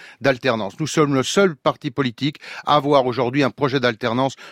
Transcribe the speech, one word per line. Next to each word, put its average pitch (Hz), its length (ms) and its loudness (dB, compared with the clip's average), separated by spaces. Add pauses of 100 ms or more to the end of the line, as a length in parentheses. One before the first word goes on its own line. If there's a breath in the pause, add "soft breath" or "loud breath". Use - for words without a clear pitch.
(200 loud breath)
d'alternance. 123 580 -2
Nous 156 80 -4
sommes 143 260 2
le 131 120 2
seul 190 320 2
parti - 340 -4
politique 135 460 -4 (300 loud breath)
à 143 100 4
avoir 143 300 4
aujourd'hui 127 360 0
un 127 80 2
projet 135 300 -2
d'alternance 123 560 -2 (160 loud breath)